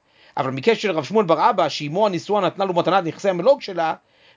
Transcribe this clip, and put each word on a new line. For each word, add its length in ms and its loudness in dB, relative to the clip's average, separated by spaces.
אבל 140 -2
במקרה 240 2
של 160 -2
רב 120 -2
שמואל 220 0
בר 240 4
אבא, 200 0
שאמו 380 -2
הנשואה 340 -2
נתנה 240 -2
לו 80 -2
מתנת 300 2
נכסי 260 -2
המלוג 320 2
שלה, 320 -4